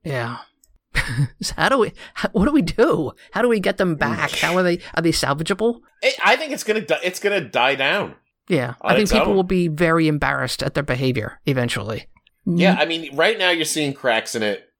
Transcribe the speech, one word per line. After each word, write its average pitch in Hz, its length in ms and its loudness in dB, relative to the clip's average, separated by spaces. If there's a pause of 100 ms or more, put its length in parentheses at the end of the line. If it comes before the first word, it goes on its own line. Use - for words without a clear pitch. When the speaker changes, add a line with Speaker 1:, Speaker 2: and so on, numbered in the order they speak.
Speaker 1:
Yeah. 120 400 -6
<laughs> - 60 -20 (920)
So - 140 -6
how 165 120 2
do 262 100 2
we, 190 140 0 (220)
how, - 180 -4
what 196 140 2
do 294 60 0
we 285 100 4
do? 208 500 0 (200)
How 208 100 -2
do 247 60 2
we 226 120 2
get 196 180 -2
them 175 180 0
back? 151 340 -2
How 165 260 0
are 185 60 2
they, 175 160 2 (160)
are 165 80 -2
they 165 80 2
salvageable? 185 720 -2 (220)
Speaker 2:
It, 269 120 2 (100)
I 220 120 6
think 285 160 -6
it's - 120 -6
gonna 214 160 0
di-, 156 220 -2
it's 180 180 -4
gonna 202 220 0
die 127 320 0
down 135 400 -2 (340)
Speaker 1:
Yeah. 123 320 0
Speaker 2:
on - 120 0
Speaker 1:
I - 20 6
think 214 80 4
Speaker 2:
its 202 100 0
Speaker 1:
people 156 180 4
Speaker 2:
own. 196 60 4
Speaker 1:
will 190 60 4
be 180 260 2
very 165 400 2
embarrassed 139 540 -2
at 139 120 -4
their 147 100 -2
behavior 127 600 -2
eventually. 120 600 -2 (400)
Speaker 2:
Yeah, 180 300 4
Speaker 1:
Mm. - 40 -2
Speaker 2:
I 156 60 4
mean, 160 300 -6
right 196 220 2
now 185 120 2
you're 165 140 0
seeing 151 280 -2
cracks 113 440 0
in 110 80 0
it. 101 200 -2 (160)